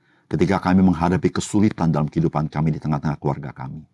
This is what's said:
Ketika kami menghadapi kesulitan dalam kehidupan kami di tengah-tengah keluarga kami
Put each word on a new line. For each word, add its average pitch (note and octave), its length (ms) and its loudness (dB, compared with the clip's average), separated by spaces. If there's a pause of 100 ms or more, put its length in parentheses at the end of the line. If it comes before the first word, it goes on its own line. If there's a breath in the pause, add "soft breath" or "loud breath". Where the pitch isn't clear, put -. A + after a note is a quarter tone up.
(280)
Ketika F2 320 0
kami F#2+ 240 4
menghadapi F2 480 2
kesulitan G2 600 0
dalam D2+ 160 0
kehidupan D#2 400 -2
kami D#2 280 -2
di D2 40 -8
tengah-tengah D2 400 -4
keluarga C#2 320 -6
kami C#2+ 320 -14 (100)